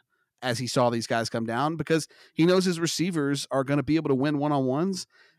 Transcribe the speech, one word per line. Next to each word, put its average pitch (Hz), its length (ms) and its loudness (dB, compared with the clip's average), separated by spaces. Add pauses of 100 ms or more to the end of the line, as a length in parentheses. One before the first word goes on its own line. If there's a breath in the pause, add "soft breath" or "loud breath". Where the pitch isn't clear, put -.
(420)
as 123 180 -2
he 127 80 -4
saw 123 220 2
these 117 180 -2
guys 117 220 -2
come 113 160 -4
down 139 320 -2
because 160 280 0 (280 soft breath)
he 160 120 2
knows 180 200 4
his 175 120 0
receivers 160 720 -2
are 135 140 0
gonna 143 180 0
be 139 140 0
able 151 140 0
to 135 60 2
win 143 240 0
one-on-ones, 147 680 -2 (320 soft breath)